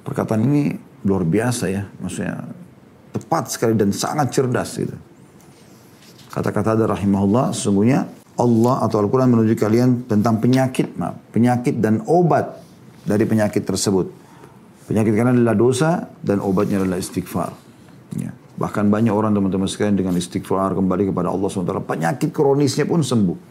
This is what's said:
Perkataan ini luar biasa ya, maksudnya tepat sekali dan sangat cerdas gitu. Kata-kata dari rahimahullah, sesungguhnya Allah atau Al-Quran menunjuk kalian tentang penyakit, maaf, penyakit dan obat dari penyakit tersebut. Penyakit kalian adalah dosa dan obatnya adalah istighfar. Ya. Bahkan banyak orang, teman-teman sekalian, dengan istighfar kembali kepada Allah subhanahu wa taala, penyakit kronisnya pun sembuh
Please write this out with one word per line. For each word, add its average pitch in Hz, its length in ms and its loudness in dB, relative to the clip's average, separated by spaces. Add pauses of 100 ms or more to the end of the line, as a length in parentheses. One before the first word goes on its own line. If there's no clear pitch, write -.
Perkataan 107 480 -2
ini 147 240 2 (320)
luar 92 240 0
biasa 110 400 0
ya, 98 160 -4 (160)
maksudnya - 480 -8 (640)
tepat - 400 -4
sekali 113 240 0
dan 101 160 2
sangat - 400 -2
cerdas 123 480 -2
gitu. - 160 -6 (1400)
Kata-kata 104 400 -2
dari 110 160 2
rahimahullah, 101 640 2
sesungguhnya 107 560 2 (320)
Allah 120 400 4
atau 110 240 0
Al-Quran 127 240 2
menunjuk 113 320 4
kalian 120 480 2
tentang 107 320 2
penyakit, 127 560 0
maaf, 90 240 -8 (140)
penyakit 120 500 2
dan 107 240 2
obat 156 560 2 (400)
dari 104 240 2
penyakit 107 320 0
tersebut. 95 480 0 (800)
Penyakit 110 240 0
kalian 120 320 2
adalah 113 100 2
dosa 127 540 2 (160)
dan 101 160 0
obatnya 101 400 0
adalah 92 160 -2
istighfar. 90 560 -6 (640)
Ya. - 160 -8 (240)
Bahkan 104 320 -2
banyak 107 240 2
orang, 107 240 2
teman-teman 95 320 0
sekalian, 101 320 0
dengan 92 160 0
istighfar 95 560 -2
kembali 95 400 0
kepada 87 160 -2
Allah 95 240 -2
subhanahu 90 160 -4
wa 98 80 -4
taala, - 80 -6
penyakit 156 480 -2
kronisnya 143 560 2
pun 170 160 2
sembuh 101 340 0 (120)